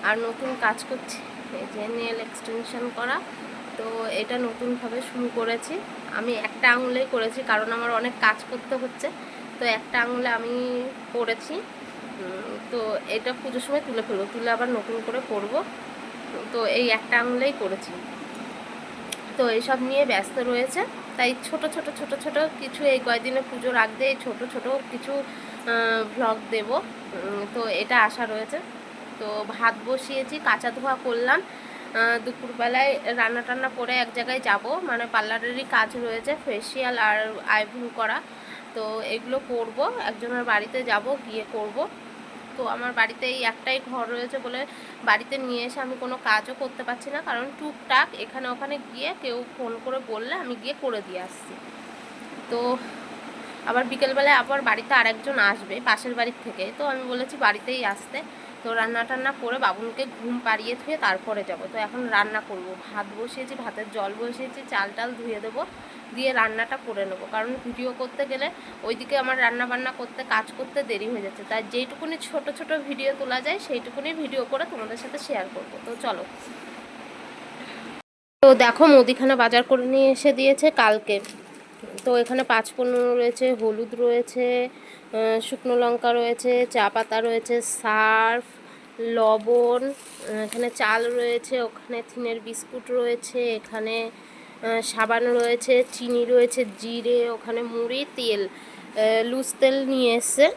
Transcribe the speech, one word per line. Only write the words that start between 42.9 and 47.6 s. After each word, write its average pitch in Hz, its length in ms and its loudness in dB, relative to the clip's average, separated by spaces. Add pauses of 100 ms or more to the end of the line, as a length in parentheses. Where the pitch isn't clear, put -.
বাড়িতে 233 340 0
এই 254 160 -2
একটাই 262 360 0 (120)
ঘর 247 180 -2
রয়েছে 240 280 -4
বলে 247 280 -6 (380)
বাড়িতে 233 340 2
নিয়ে 247 260 -2
এসে 247 160 -6
আমি 254 200 -4
কোনো 254 240 -4
কাজও 214 360 2
করতে 254 240 -6
পারছি 240 260 -6
না, 285 120 -4
কারণ 262 240 -4 (140)
টুকটাক 302 480 2 (120)